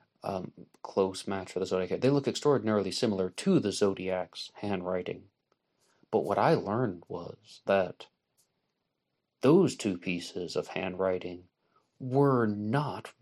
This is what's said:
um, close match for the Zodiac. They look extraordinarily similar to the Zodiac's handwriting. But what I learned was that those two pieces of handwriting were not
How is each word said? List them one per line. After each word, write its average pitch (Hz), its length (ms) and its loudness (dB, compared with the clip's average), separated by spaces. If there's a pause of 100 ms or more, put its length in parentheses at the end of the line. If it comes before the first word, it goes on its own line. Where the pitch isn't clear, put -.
(220)
um, 92 300 -6 (300)
close 95 440 0
match 95 260 -6
for 90 80 -2
the 95 60 -4
Zodiac. 92 340 -2
They 156 100 4
look 139 180 2
extraordinarily 110 600 2
similar 95 400 0
to 180 300 2
the 101 120 0
Zodiac's 92 840 -2
handwriting. 92 760 -4 (840)
But 95 140 2
what 98 140 0
I 135 160 6
learned 101 540 -2
was - 560 -14
that 98 420 2 (1300)
those 156 360 6
two 95 220 -2
pieces 87 580 -6
of - 120 -2
handwriting 90 760 -4 (540)
were 131 480 2
not 107 760 -2